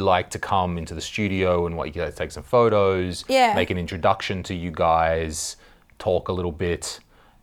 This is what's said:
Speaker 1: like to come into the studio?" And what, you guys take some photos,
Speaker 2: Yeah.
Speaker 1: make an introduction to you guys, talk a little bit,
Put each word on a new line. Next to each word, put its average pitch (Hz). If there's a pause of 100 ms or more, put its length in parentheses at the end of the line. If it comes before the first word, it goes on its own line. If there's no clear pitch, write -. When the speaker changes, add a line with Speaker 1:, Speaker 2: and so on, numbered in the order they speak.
Speaker 1:
like 92
to -
come 90
into 82
the 80
studio?" 92
And 82
what, 69
you 76
guys 80
take 80
some 76
photos, 98
Speaker 2:
Yeah. 254
Speaker 1:
make 92
an 92
introduction 90
to 95
you 87
guys, 80 (420)
talk 90
a -
little 87
bit, 85 (420)